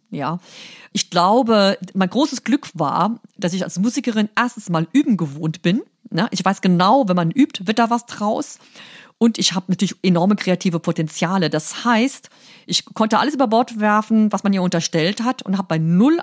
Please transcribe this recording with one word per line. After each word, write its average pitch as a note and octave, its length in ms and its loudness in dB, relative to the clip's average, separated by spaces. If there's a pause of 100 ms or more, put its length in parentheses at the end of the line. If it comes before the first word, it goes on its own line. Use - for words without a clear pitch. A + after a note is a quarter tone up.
(100)
ja. D3+ 280 -6 (540)
Ich - 180 -6
glaube, G3+ 680 4 (160)
mein F#3+ 160 0
großes C4+ 340 -2
Glück C#4 300 -2
war, D#3+ 460 -2 (160)
dass E3+ 160 -2
ich F#3 120 -2
als - 140 -8
Musikerin A3 580 0
erstens A#3+ 320 -4
mal E3 240 0
üben C4+ 240 2
gewohnt D#3+ 460 -6
bin, G3+ 200 2 (280)
ne? F#3+ 200 -2
Ich - 140 -4
weiß G3+ 160 2
genau, G3 480 4
wenn F3+ 80 2
man E3+ 140 0
übt, A3 360 0
wird A3 120 -4
da A#3 120 2
was A#3+ 160 -2
draus. A3 520 -6 (600)
Und A3+ 200 2
ich F#3+ 160 -2
habe F#3 140 -4
natürlich F#3+ 340 -2
enorme F#3 340 2
kreative F3+ 440 -2
Potenziale. E3+ 680 -2
Das - 360 -4
heißt, A3+ 460 0 (360)
ich - 180 -4
konnte A3 340 0
alles D4 160 0
über C4 120 2
Bord A3+ 340 0
werfen, G#3+ 520 2
was F#3+ 120 -4
man G3 80 2
ihr F#3+ 100 0
unterstellt F3 600 -2
hat B3+ 200 -4
und F#3+ 140 -4
habe F#3+ 120 -4
bei D#3+ 100 -2
Null F#3 440 4